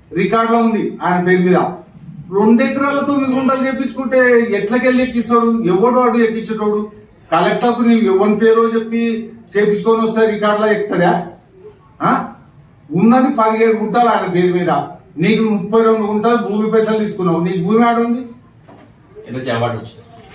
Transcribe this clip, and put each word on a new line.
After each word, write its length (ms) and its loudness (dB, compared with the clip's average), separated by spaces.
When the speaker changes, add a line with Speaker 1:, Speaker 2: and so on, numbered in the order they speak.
Speaker 1:
రికార్డులో 440 0
ఉంది 460 -2
ఆయన 220 -2
పేరు 160 2
మీద. 140 2
రెండు 240 4
ఎకరాల 360 -2
తొమ్మిది 360 -2
గుంటలు 320 0
చెప్పించుకుంటే 720 0
ఎట్లకెళ్ళి 640 0
ఎక్కిస్తాడు? 600 0
ఎవడు 320 2
వాడు 220 2
ఎక్కించేటోడు? 840 -2
కలెక్టర్కు 500 0
నీవు 340 2
ఎవరి 200 2
పేరో 300 4
చెప్పి 580 -4
చేపించుకొని 440 0
వస్తే 300 2
రికార్డులో 400 0
ఎక్కుతుందా? 560 0
ఆ? 320 -2
ఉన్నది 420 4
పదిహేడు 420 2
గుంటలు 320 0
ఆయన 220 -2
పేరు 220 2
మీద. 160 -2
నీకు 260 2
ముప్పై 400 0
రెండు 180 2
గుంటలు 360 0
భూమి 340 -2
పైసలు 280 2
తీసుకున్నావు, 400 -2
నీకు 240 -2
భూమి 220 2
ఆడ 140 2
ఉంది? 260 -2
Speaker 2:
ఎన్ఎస్ఏ 240 -8
అవార్డు 260 -4
వచ్చింది. 260 -16